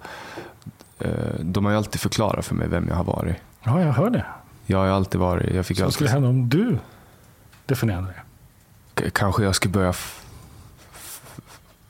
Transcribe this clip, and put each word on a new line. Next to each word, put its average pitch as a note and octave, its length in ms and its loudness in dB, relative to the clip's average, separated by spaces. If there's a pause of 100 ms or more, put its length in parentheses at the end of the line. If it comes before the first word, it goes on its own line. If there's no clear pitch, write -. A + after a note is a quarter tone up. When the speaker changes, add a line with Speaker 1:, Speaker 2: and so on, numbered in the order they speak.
(1000)
Speaker 1:
eh, D#2+ 400 -2
de F#2 260 0
har G#2 60 2
ju G#2 60 2
alltid - 240 -2
förklarat - 440 0
för - 100 -4
mig E2 120 0
vem E2+ 200 0
jag E2 80 0
har F2 80 0
varit. - 320 -2 (280)
Speaker 2:
Ja, C#3+ 180 2
jag D3+ 120 2
hör F3 160 4
det. E3+ 160 0 (400)
Speaker 1:
Jag F#2+ 120 2
har F#2+ 80 4
ju F#2+ 60 4
alltid F#2+ 300 2
varit, F2+ 340 2
jag F2+ 100 0
fick F#2+ 120 -4
Speaker 2:
Så F#2+ 60 2
vad - 40 2
Speaker 1:
alltid - 80 0
Speaker 2:
skulle D3 140 2
hända C3 200 4
om B2+ 200 2
du F3+ 280 2 (880)
definierade G2+ 420 0
det? F#2 140 -12 (840)
Speaker 1:
K-, - 100 -2
kanske G#2 300 2
jag F#2+ 120 4
skulle - 160 0
börja F#2 180 4
f-, - 360 -6 (680)
f-, - 460 -18 (500)